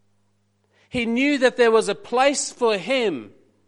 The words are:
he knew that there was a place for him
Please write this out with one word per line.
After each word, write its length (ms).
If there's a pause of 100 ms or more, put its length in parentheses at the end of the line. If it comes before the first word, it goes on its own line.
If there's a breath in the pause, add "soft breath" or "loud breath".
(920 soft breath)
he 160
knew 320
that 180
there 140
was 180
a 60
place 580
for 240
him 560 (360)